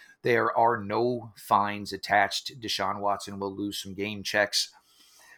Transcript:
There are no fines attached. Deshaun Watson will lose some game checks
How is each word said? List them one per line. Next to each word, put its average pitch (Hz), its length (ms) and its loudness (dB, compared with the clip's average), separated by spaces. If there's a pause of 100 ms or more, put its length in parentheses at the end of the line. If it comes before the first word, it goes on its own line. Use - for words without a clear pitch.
(220)
There 113 360 2
are 117 240 4
no 113 540 0
fines 101 560 0
attached. 101 680 0
Deshaun 104 380 -2
Watson 101 400 -2
will 98 160 -4
lose 101 260 -6
some 98 140 -10
game 101 300 -6
checks - 480 0 (640)